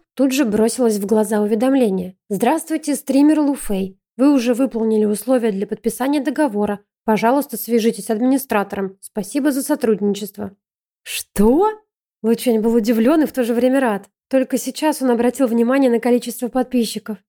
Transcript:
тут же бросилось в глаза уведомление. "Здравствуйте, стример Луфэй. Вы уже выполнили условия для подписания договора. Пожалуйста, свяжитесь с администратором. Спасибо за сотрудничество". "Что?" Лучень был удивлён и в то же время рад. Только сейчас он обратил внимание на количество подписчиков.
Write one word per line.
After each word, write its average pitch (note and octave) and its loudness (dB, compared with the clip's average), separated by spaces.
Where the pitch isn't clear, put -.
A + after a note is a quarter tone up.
тут C4 0
же C4+ 0
бросилось A3 0
в G3+ -4
глаза G#3+ 0
уведомление. G#3 0
"Здравствуйте, D4 -2
стример C#4+ 4
Луфэй. G3+ -4
Вы C#4+ 4
уже B3 2
выполнили A3 0
условия A3 0
для G3 -4
подписания C4 -2
договора. G#3 -2
Пожалуйста, A3+ 0
свяжитесь A3+ -2
с - -6
администратором. G#3 -2
Спасибо C4+ -4
за C4+ -2
сотрудничество". G#3 -4
"Что?" C#4 2
Лучень A3+ 0
был A3+ 0
удивлён A#3+ 2
и - 2
в - -12
то B3+ -2
же A#3 -2
время B3+ 2
рад. G#3 -2
Только C4 0
сейчас D4+ -4
он C4 0
обратил A#3+ 0
внимание A#3+ 2
на A#3 0
количество A#3+ -2
подписчиков. A#3+ -4